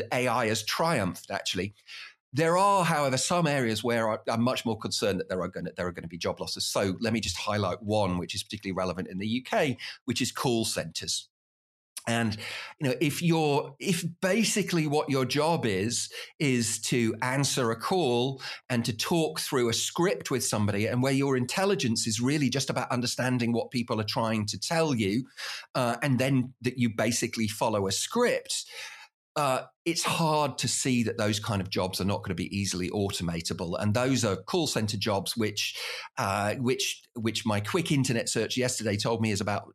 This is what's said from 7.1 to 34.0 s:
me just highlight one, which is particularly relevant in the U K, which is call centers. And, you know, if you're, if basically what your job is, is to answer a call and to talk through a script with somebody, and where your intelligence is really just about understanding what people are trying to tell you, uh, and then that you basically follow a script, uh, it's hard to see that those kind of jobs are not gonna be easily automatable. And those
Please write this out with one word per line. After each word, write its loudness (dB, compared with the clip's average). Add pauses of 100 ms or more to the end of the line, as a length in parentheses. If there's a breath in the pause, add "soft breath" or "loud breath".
me 2
just -4
highlight 0
one, 2
which -4
is -4
particularly -8
relevant -2
in -8
the -4
U 0
K, 0 (300 loud breath)
which 0
is -2
call 2
centers. -4 (800)
And, 2 (440 loud breath)
you 0
know, 2
if 0
you're, 2
if 0 (180)
basically 2
what 2
your 4
job 2
is, 0 (300 loud breath)
is 2
to 2
answer 2
a 0
call 0 (260 loud breath)
and 2
to -2
talk 0
through 0
a 2
script 0
with 0
somebody, 0
and 0
where 4
your 2
intelligence 0
is -2
really 2
just 0
about -2
understanding 0
what 0
people -2
are -2
trying 0
to -6
tell 2
you, 0 (480 loud breath)
uh, 2
and 2
then 2
that -2
you 4
basically 0
follow 0
a -2
script, 0 (680 loud breath)
uh, 2 (240)
it's 0
hard 2
to 0
see 2
that 0
those 2
kind 0
of -6
jobs -2
are 2
not 0
gonna -4
be -4
easily -2
automatable. -2
And 2
those 2